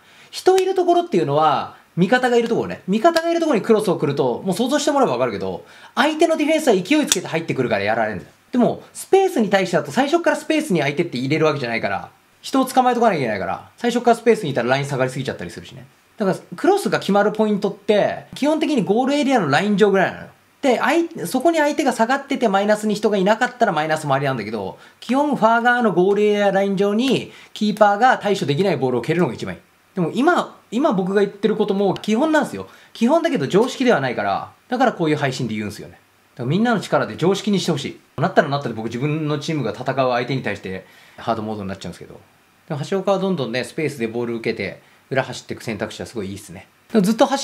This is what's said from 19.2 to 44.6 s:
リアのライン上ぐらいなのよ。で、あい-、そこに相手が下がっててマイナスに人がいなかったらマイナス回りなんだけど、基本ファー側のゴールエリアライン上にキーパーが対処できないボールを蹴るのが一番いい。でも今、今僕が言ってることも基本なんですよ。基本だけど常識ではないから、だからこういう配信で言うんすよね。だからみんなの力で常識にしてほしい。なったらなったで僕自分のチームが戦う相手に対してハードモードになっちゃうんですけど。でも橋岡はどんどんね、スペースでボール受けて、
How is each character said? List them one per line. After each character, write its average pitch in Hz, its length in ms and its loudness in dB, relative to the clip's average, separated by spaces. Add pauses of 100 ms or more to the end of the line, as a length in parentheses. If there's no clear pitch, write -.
リ 269 100 2
ア 233 60 4
の 151 100 0
ラ 147 100 4
イ 202 80 0
ン 208 80 2
上 202 140 4
ぐ 190 80 2
ら 170 100 2
い 104 40 -6
な 87 60 -12
の 85 80 -14
よ。 - 40 -20 (320)
で、 247 180 2
あ 247 120 2
い-、 339 160 2 (180)
そ 262 140 -2
こ 339 100 4
に 330 80 0
相 294 180 2
手 302 80 0
が 254 80 2
下 226 140 2
が 254 100 0
っ - 100 -6
て 262 120 -2
て 233 100 2
マ 196 140 2
イ 202 40 0
ナ 214 100 4
ス 208 100 -4
に 208 80 0
人 214 160 0
が 208 60 0
い 190 60 2
な 208 140 4
か 247 100 0
っ - 120 -6
た 233 80 2
ら 202 60 2
マ 156 120 0
イ 160 40 -4
ナ 156 80 0
ス 147 120 -4
回 139 120 2
り 143 60 -2
な 135 60 0
ん 127 40 -4
だ 107 80 -6
け 104 60 -8
ど、 101 280 -6 (200)
基 - 160 -4
本 285 220 2
フ 196 80 0
ァ 226 140 4
ー 226 40 -2
側 240 200 2
の 214 100 2
ゴ 180 200 2
ー - 20 2
ル 208 80 0
エ 208 100 4
リ 208 100 0
ア 202 80 2
ラ 190 120 2
イ 202 60 0
ン 196 80 -2
上 202 180 0
に 220 380 0 (200)
キ 214 180 -2
ー 208 60 -2
パ 202 180 4
ー 202 40 -4
が 240 200 4
対 202 200 0
処 190 80 -4
で 143 100 0
き 185 80 0
な 196 80 0
い 147 40 -2
ボ 135 120 0
ー 123 40 -2
ル 123 60 0
を 117 40 -4
蹴 156 120 -2
る 175 60 0
の 165 80 2
が 107 60 -8
一 98 120 -10
番 90 80 -8
い 90 40 -18
い。 - 20 -20 (340)
で 190 60 -4
も 160 140 0
今、 269 440 0 (140)
今 277 200 0
僕 190 220 -2
が 208 60 4
言 196 100 0
っ - 20 -16
て - 140 0
る 214 80 4
こ 214 120 0
と 196 80 0
も 196 200 2
基 214 220 -2
本 311 160 2
な 302 80 4
ん 247 40 0
で - 60 -8
す - 60 -10
よ。 95 100 -10 (260)
基 - 160 0
本 320 140 4
だ 339 80 0
け 262 80 0
ど 139 80 -2
常 202 220 4
識 262 160 -4
で 240 80 4
は 151 80 2
な 131 100 -2
い 113 60 -6
か 104 80 -2
ら、 98 260 -4 (180)
だ 247 100 -4
か 262 80 4
ら 208 80 2
こ 170 100 -4
う 151 60 2
い - 20 2
う 151 40 0
配 139 160 -2
信 131 140 -4
で 107 80 -4
言 107 100 -6
う 101 40 -6
ん - 20 -10
す - 100 -14
よ 76 60 -16
ね。 90 60 -20 (420)
だ - 40 -20
か 127 40 -8
ら 120 40 -6
み 156 120 0
ん 220 60 0
な 233 100 2
の 185 60 -2
力 131 260 0
で 107 100 -10
常 165 200 0
識 - 160 -4
に 190 80 2
し - 40 -4
て 180 60 -2
ほ 147 80 0
し 107 220 -10 (160)
い。 - 40 -4
な 156 60 0
っ - 80 -2
た 220 80 4
ら 151 60 0
な 139 100 -2
っ 139 40 -8
た 131 60 -4
で 117 60 -6
僕 110 120 -8
自 117 120 -6
分 151 300 -2
の 147 100 -2
チ 143 140 -6
ー 156 40 -2
ム 139 60 -2
が 110 80 -4
戦 - 220 -6
う 131 180 0
相 123 160 0
手 139 80 -4
に 123 80 -4
対 104 140 -4
し - 40 -14
て 95 260 -10 (300)
ハ - 180 -4
ー - 20 -10
ド 110 60 -6
モ 110 120 -6
ー - 20 -10
ド 104 60 -10
に 95 60 -8
な 95 80 -8
っ - 20 -16
ち - 80 -14
ゃ - 20 -10
う - 20 -12
ん - 20 -12
で - 60 -16
す - 20 -
け - 60 -18
ど。 - 140 -20 (480)
で 165 60 -6
も 139 100 -6
橋 196 140 -2
岡 190 140 0
は 190 80 0
ど 190 100 -2
ん 185 60 -2
ど 135 100 -4
ん 110 60 -8
ね、 123 100 -2
ス - 120 -12
ペ 120 120 -4
ー 127 40 -2
ス - 80 -12
で 117 100 -2
ボ 120 160 -4
ー - 20 -6
ル 117 80 -6
受 113 180 -6
け - 40 -6
て、 95 260 -8 (260)